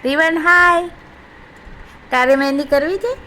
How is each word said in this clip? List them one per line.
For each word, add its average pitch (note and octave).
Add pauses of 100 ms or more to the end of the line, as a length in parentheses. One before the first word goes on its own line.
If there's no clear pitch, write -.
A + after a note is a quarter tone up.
રિવાન, D#4+
હાય. F4 (1200)
તારે B3+
મહેંદી C#4
કરવી D4
છે? A#4 (140)